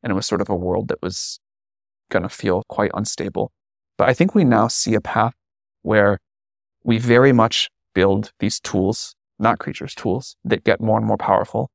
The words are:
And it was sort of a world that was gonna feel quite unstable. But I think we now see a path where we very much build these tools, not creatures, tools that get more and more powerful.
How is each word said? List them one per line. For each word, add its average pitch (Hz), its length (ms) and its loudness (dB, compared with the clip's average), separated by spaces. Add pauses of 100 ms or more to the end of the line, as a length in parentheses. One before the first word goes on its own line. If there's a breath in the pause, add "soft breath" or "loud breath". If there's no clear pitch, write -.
And 120 80 -8
it 98 40 -2
was 98 120 -4
sort 98 140 -2
of 101 100 -4
a 98 60 -2
world 90 320 -4
that - 120 -4
was - 380 -10 (720)
gonna 92 180 -2
feel 95 400 -2
quite - 240 -2
unstable. - 600 -6 (440)
But - 120 2
I 131 60 4
think 185 200 0
we 202 100 4
now 117 240 4
see - 260 -2
a 107 60 2
path 113 340 -2 (480)
where 101 360 2 (680)
we 117 140 2
very 123 340 6
much 113 380 2 (240)
build 98 460 2
these 104 200 -4
tools, - 540 -2 (240)
not 107 200 2
creatures, - 360 -10
tools - 500 -6
that - 200 -2
get - 160 2
more 110 180 0
and 110 80 -2
more 107 100 0
powerful. 107 580 0